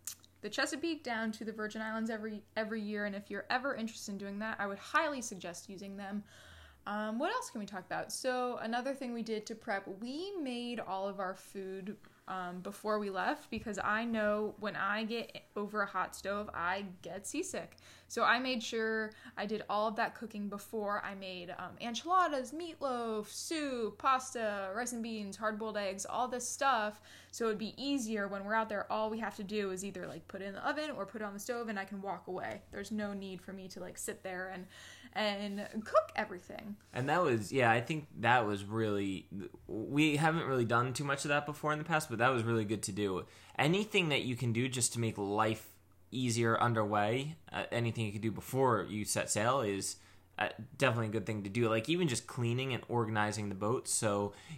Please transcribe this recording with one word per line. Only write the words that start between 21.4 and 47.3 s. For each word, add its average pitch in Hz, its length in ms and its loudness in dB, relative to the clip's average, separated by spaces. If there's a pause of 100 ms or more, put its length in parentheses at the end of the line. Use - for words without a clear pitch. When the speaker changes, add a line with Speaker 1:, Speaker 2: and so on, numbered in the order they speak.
Speaker 1:
um, 180 220 -8
enchiladas, 285 720 2
meatloaf, 247 720 -2
soup, 269 720 -2
pasta, 226 800 2
rice 240 160 -2
and 233 100 -4
beans, 208 360 -4
hard-boiled 214 400 -2
eggs, 196 280 -2
all 247 220 0
this - 200 -4
stuff. 120 540 2 (300)
So - 140 -2
it'd 214 120 2
be 208 240 -4
easier 226 460 0
when 196 160 -4
we're 202 100 -2
out 220 140 4
there. 208 240 -2
All 220 180 2
we 226 100 -2
have 208 180 -4
to 208 80 -6
do 202 260 0
is 185 140 -4
either, 185 220 -6
like, 151 200 -10
put 190 140 -10
it 190 40 -6
in 196 80 -8
the - 140 -4
oven 294 240 -2
or 196 140 -4
put 220 160 -8
it - 20 -2
on 208 100 -6
the 202 60 -10
stove, 233 300 -4
and 208 100 -2
I 190 60 -4
can 196 160 -8
walk 185 260 -6
away. 180 340 -4 (100)
There's 202 200 -8
no 208 220 -2
need 190 280 -8
for 190 120 -12
me 190 160 -10
to, 180 100 -12
like, 180 180 -10
sit - 260 -6
there 185 300 -6
and, 190 140 -10 (460)
and 202 720 -2
cook 640 320 6
everything. - 580 -6 (180)
Speaker 2:
And 131 140 2
that 170 160 6
was, 113 300 4
yeah, 123 180 8
I 98 80 8
think 156 280 -2 (120)
that 117 260 6
was 101 200 0
really, 101 600 0 (400)
we 143 500 4
haven't 160 300 2
really 127 180 4
done 120 260 4
too 143 140 -2
much 143 180 0
of 151 60 0
that 147 160 2
before 151 260 0
in 151 80 0
the 151 60 -6
past, 156 240 2
but 113 100 0
that 127 140 6
was 117 100 2
really 113 220 4
good 104 180 0
to - 80 -2
do. 95 340 2 (320)
Anything 185 520 4
that 135 140 4
you 123 120 0
can 120 160 2
do 120 160 2
just 123 260 0
to 120 60 -2
make 110 180 0
life 107 520 2 (440)
easier 117 460 4
underway, 113 800 4 (160)